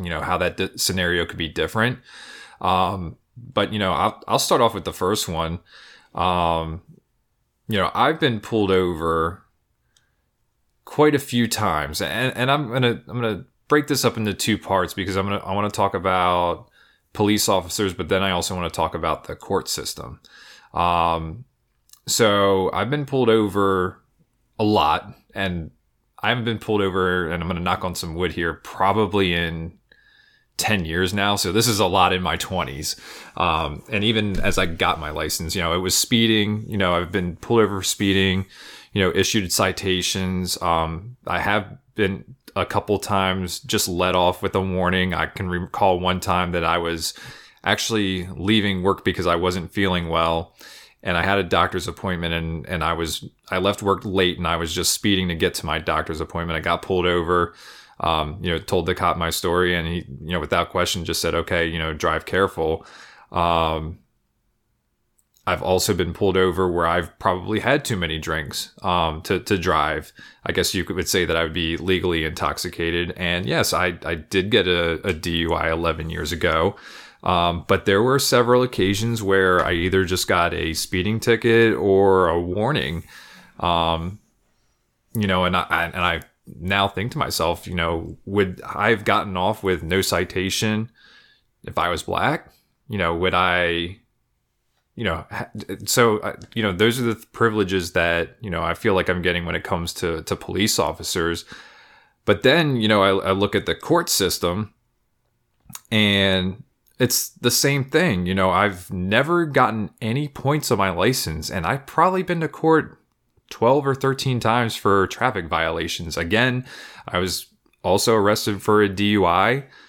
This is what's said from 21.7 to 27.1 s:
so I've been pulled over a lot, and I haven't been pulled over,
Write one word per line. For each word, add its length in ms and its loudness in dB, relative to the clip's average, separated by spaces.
so 640 2
I've 180 -2
been 160 -4
pulled 240 2
over 720 2
a 60 0
lot, 520 2
and 360 -4
I 60 0
haven't 160 0
been 140 -2
pulled 240 0
over, 480 0